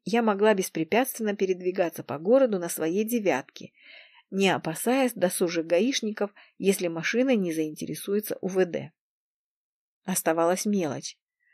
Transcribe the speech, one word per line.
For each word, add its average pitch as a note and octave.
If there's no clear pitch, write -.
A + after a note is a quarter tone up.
я A3+
могла G#3+
беспрепятственно G3+
передвигаться F#3
по C3+
городу G#3+
на E3+
своей E3+
"девятке", G3+
не F#3+
опасаясь A#3+
досужих F3
гаишников, G#3
если F#3+
машина A3+
не F3+
заинтересуется D#3
У F#3+
В F#3
Д. D3+
Оставалась E3+
мелочь. E3